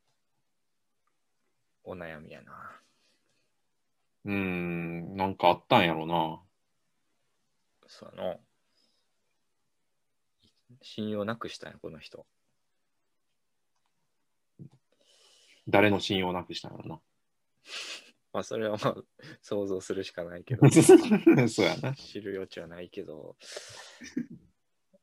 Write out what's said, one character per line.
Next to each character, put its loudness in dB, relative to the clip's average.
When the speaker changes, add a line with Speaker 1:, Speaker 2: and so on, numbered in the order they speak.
Speaker 1:
お -14
悩 -14
み -20
や -20
な。 -20
Speaker 2:
う -10
ー -4
ん、 -6
な -2
ん -4
か 2
あ 6
っ -20
た 4
ん 4
や 0
ろ -6
な。 -2
Speaker 1:
そ -20
う -20
や -12
な。 -20
信 -10
用 -4
な -6
く -12
し -16
た -16
ん -20
や、 -20
こ -12
の -18
人。 -20
Speaker 2:
誰 6
の 2
信 -2
用 0
な -4
く -14
し -10
た -14
ん -16
や -16
ろ -14
な。 -14
Speaker 1:
ま -4
あ、 -8
そ -8
れ -4
は -4
ま -2
あ、 -4
想 -4
像 -4
す -10
る -6
し -12
か -10
な -12
い -16
け -6
ど。 10
Speaker 2:
<laughs> -
そ 10
う 6
や 2
な。 -6
Speaker 1:
知 -14
る -10
余 -10
地 -16
は -14
な -18
い -16
け -12
ど。 -16